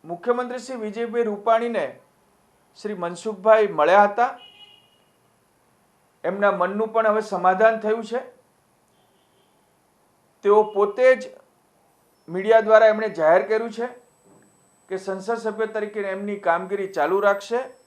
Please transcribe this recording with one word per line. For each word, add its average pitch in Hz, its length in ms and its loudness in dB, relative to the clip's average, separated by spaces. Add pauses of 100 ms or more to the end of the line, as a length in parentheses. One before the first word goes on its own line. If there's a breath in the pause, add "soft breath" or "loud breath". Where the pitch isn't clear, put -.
મુખ્યમંત્રી 240 560 -6
શ્રી 254 220 -12
વિજયભાઈ 226 420 -4
રૂપાણીને 214 760 -2 (800)
શ્રી 208 160 -8
મનસુખભાઈ 202 720 2
મળ્યા 170 360 4
હતા. 233 360 -2 (1800)
એમના 196 280 0
મનનું 202 420 -4
પણ 220 140 2
હવે 214 140 0
સમાધાન 196 580 2
થયું 220 240 -4
છે. 233 180 -8 (2250)
તેઓ 208 180 6
પોતે 208 520 2
જ - 120 -14 (1000)
મીડિયા 202 340 4
દ્વારા 220 320 6
એમણે 214 160 -4
જાહેર 170 340 4
કર્યું 220 280 -4
છે 233 160 -8 (1000)
કે 185 80 -6
સંસદ 196 460 -6
સભ્ય 220 240 -4
તરીકે 208 460 -6
એમની 202 260 -8
કામગીરી 185 480 -2
ચાલુ 185 320 -2
રાખશે. 202 400 0 (280)